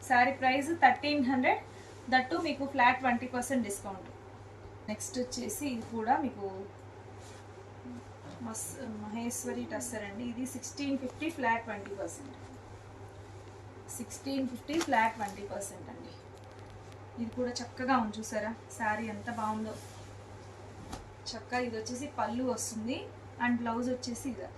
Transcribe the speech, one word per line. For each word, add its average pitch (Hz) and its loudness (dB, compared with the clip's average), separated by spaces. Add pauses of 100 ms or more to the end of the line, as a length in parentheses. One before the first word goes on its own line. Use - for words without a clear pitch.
(100)
శారీ 254 10
ప్రైస్ 262 4
థర్టీన్ 294 8
హండ్రెడ్, 269 6 (500)
that 254 6
too 339 2
మీకు 277 0
ఫ్లాట్ 254 8
ట్వంటీ 247 4
పర్సెంట్ 247 2
డిస్కౌంట్. 196 -4 (800)
నెక్స్ట్ 214 -2
వచ్చేసి 247 -2
ఇది 240 0
కూడా 226 4
మీకు 202 -2 (1800)
మస్-, - -6 (240)
మహేశ్వరి 240 -2
టస్సర్ 220 -4
అండి. 202 -6
ఇది 240 -2
సిక్స్టీన్ 269 -2
ఫిఫ్టీ 269 -2
ఫ్లాట్ 233 4
ట్వంటీ 202 -6
పర్సెంట్. 170 -6 (1600)
సిక్స్టీన్ 269 -2
ఫిఫ్టీ 277 -2
ఫ్లాట్ 240 6
ట్వంటీ 196 -4
పర్సెంట్ - -6
అండి. - -12 (1080)
ఇది 226 -4
కూడా 247 2
చక్కగా 247 2
ఉంది, 220 2
చూసారా 214 -2 (260)
శారీ 220 2
ఎంత 208 -4
బాగుందో. 214 -2 (1600)
చక్కగా 233 -2
ఇది 240 0
వచ్చేసి 240 -4 (100)
పళ్ళు 233 2
వస్తుంది 226 0 (480)
and 240 6
బ్లౌజ్ 240 2
వచ్చేసి 247 -2
ఇలా. 190 -6